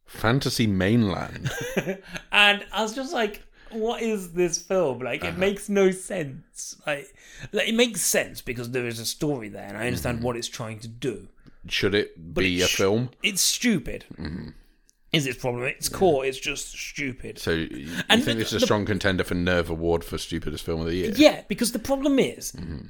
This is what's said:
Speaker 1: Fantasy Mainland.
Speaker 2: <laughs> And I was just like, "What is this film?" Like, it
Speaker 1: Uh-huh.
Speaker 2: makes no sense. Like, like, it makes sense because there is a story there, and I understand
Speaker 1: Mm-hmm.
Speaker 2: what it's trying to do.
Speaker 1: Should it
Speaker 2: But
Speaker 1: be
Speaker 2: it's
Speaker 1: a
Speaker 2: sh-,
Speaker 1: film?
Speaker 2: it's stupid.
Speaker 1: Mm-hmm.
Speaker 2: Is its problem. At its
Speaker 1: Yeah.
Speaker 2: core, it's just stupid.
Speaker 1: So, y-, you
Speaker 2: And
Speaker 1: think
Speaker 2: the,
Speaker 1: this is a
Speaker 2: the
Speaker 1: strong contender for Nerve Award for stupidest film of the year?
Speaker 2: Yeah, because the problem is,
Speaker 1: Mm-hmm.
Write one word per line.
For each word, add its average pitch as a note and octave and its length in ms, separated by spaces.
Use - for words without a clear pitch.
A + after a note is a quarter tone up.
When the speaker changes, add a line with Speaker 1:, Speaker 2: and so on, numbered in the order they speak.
Speaker 1:
Fantasy B2 600
Mainland. G2 840
Speaker 2:
<laughs> F#3 220
And G3+ 420
I G#3 100
was A3 120
just C4+ 180
like, A3 300
"What A3+ 280
is G3+ 320
this F3 260
film?" D3+ 420
Like, C3 240
it F3 60
Speaker 1:
Uh-huh. E3 80
Speaker 2:
makes G3 300
no G3 220
sense. F3 840
Like, C#3+ 260
like, A3 160
it A3+ 60
makes A3+ 280
sense - 400
because A#2+ 280
there B2 160
is A#2 140
a A2+ 60
story C3+ 420
there, G2+ 180
and G2+ 100
I A2 100
understand B2 320
Speaker 1:
Mm-hmm. A#2 80
Speaker 2:
what A#2+ 100
it's A#2+ 120
trying A2 320
to A#2 80
do. A2+ 400
Speaker 1:
Should G2 280
it - 160
Speaker 2:
But F2 80
Speaker 1:
be F2+ 140
Speaker 2:
it's F2+ 100
Speaker 1:
a - 20
Speaker 2:
sh-, - 80
Speaker 1:
film? G#2+ 340
Speaker 2:
it's G3 180
stupid. F3 640
Speaker 1:
Mm-hmm. D2+ 360
Speaker 2:
Is D3+ 140
its B2+ 120
problem. B2 260
At D3 120
its - 140
Speaker 1:
Yeah. - 60
Speaker 2:
core, D3+ 300
it's C3+ 120
just - 340
stupid. - 680
Speaker 1:
So, - 140
y-, D#2+ 180
you C#2+ 200
Speaker 2:
And A3 120
Speaker 1:
think A#2 160
Speaker 2:
the, A2 60
Speaker 1:
this - 40
is A2 60
a G#2 60
Speaker 2:
the B3+ 60
Speaker 1:
strong G#2 180
contender F#2 400
for - 100
Nerve F2 360
Award E2 340
for D#2+ 140
stupidest D#2+ 460
film E2 180
of E2 40
the E2 100
year? F2+ 200
Speaker 2:
Yeah, C#4 320
because A3+ 240
the B3 60
problem C#4 400
is, - 340
Speaker 1:
Mm-hmm. - 380